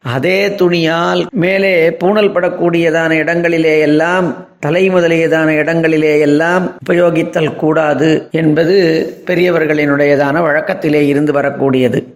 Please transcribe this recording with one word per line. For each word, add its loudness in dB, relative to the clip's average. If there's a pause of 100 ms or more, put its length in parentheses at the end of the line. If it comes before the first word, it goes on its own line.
அதே -2 (120)
துணியால் 0 (140)
மேலே 0 (180)
பூணல் 0
படக்கூடியதான 0
இடங்களிலே 0
எல்லாம், 0 (320)
தலை -2
முதலியதான 0
இடங்களிலே 0
எல்லாம் 2 (120)
உபயோகித்தல் 0
கூடாது 0 (200)
என்பது 0 (480)
பெரியவர்களினுடையதான 0
வழக்கத்திலே 0
இருந்து 0
வரக்கூடியது. 0 (160)